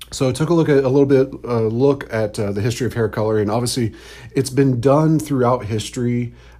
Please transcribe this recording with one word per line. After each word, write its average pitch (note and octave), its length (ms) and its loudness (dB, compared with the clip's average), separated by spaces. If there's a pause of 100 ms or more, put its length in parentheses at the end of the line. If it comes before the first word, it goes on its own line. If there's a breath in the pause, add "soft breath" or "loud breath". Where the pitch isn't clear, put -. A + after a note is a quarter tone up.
(100)
So - 180 -2
I B2+ 40 0
took D3+ 180 -2
a F3 40 2
look D#3+ 140 2
at, C#3 160 4
a C3 40 2
little C#3 180 4
bit, C3+ 260 4 (120)
uh, A#2 180 -2
look C3 500 0
at, G#2+ 260 -4
uh, G2+ 140 -2
the G2+ 80 -4
history A#2 260 -2
of - 60 -4
hair A2+ 160 -2
coloring. G#2+ 400 -2
Obviously, A#2+ 460 -2 (420 loud breath)
it's C3+ 140 -2
been C3 280 2
done D3+ 400 4
throughout B2 460 0
history, A#2+ 720 -4 (260 loud breath)